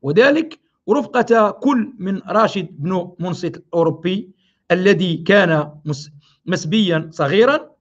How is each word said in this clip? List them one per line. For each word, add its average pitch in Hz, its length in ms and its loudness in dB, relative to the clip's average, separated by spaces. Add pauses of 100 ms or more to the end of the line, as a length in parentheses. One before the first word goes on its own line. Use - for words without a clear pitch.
وذلك 277 580 2 (300)
رفقة 226 600 2
كل 254 480 -2
من 190 280 -6
راشد 196 440 0
بن 175 480 -6
منصت 170 380 -6
الأوروبي 170 720 -2 (420)
الذي 180 460 2
كان 165 540 2 (140)
مس-، 151 240 -8 (360)
مسبياً 165 680 -2
صغيراً 214 580 0 (120)